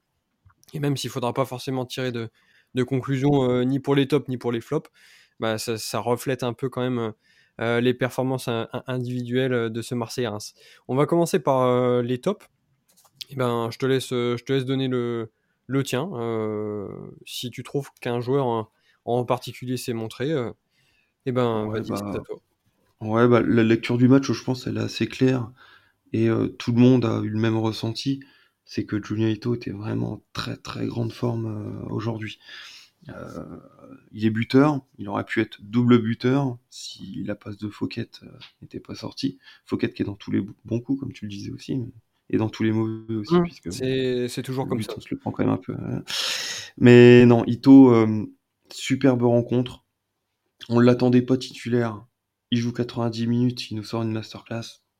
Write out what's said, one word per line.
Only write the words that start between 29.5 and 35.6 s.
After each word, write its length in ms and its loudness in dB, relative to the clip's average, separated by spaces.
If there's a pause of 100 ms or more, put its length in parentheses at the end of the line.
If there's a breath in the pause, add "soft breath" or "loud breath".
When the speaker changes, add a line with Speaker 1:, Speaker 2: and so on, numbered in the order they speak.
Speaker 2:
était 180 -10
vraiment 400 -6
en 100 -14 (100)
très, 240 -8
très 300 -10
grande 260 -6
forme, 340 -4
euh, 440 -10
aujourd'hui. 480 -8 (680 loud breath)
Euh, 500 -14 (540)
il 120 -6
est 60 6
buteur, 500 2 (180)
il 100 -10
aurait 160 -4
pu 160 -2
être 220 -4